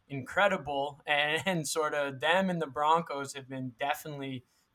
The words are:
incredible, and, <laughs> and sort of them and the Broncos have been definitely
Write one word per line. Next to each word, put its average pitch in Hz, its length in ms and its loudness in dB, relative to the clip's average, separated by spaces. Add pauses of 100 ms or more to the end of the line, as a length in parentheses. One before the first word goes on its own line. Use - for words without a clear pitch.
incredible, 143 1000 0
and, 151 380 2
<laughs> - 20 -4
and 170 220 0
sort 151 260 0
of 139 280 -2
them 180 280 4
and 175 100 -2
the 156 60 -2
Broncos 147 680 0
have 127 120 -12
been 131 320 -8
definitely 139 680 -4 (300)